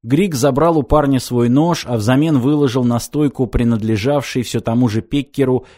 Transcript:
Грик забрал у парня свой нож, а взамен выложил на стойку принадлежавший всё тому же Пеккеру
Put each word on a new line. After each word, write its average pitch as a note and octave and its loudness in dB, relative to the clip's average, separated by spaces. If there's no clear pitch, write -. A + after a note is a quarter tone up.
Грик D#3 0
забрал D3 2
у C#3+ 0
парня C#3 2
свой A#2+ 0
нож, D3+ 2
а A#2+ -4
взамен C3 2
выложил C3+ 0
на A#2+ 0
стойку C#3+ -2
принадлежавший A#2 -2
всё A2 -6
тому A#2+ 0
же G#2+ -2
Пеккеру C3 -2